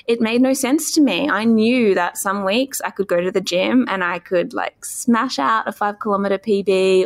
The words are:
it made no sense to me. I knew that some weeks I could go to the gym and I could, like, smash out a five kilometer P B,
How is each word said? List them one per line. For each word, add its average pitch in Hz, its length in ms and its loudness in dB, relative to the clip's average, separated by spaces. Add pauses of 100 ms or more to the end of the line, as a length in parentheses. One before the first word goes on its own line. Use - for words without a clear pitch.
it 233 120 0
made 233 220 0
no 262 120 4
sense 262 400 -2
to 320 80 4
me. 262 280 2
I 196 140 0
knew 226 500 4
that 180 240 -2
some 196 260 -4
weeks 226 380 -2
I - 80 -6
could - 180 -6
go 175 140 0
to 185 80 0
the 190 100 0
gym 202 480 0
and 185 160 -4
I 175 140 -2
could, 175 380 -2
like, - 280 -8
smash 240 540 -2
out 233 300 -2
a 220 40 -6
five 208 280 -4
kilometer 196 400 -2
P 202 240 -2
B, 185 420 2